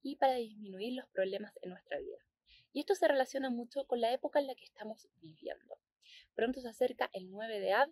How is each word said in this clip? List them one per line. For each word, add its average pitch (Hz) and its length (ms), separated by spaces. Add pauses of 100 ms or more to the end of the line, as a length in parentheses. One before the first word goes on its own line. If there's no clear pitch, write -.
y 277 160
para 269 160
disminuir 214 580
los 254 160
problemas 196 540
en 180 80
nuestra - 300
vida. - 180 (560)
Y 277 80
esto 392 140
se 349 120
relaciona 269 420
mucho 240 380
con 240 140
la 233 100
época 285 280
en 277 80
la 254 80
que - 100
estamos - 420 (140)
viviendo. - 580 (560)
Pronto 254 240
se 247 80
acerca 247 460
el 185 180
nueve 214 300
de 190 100
Av 262 200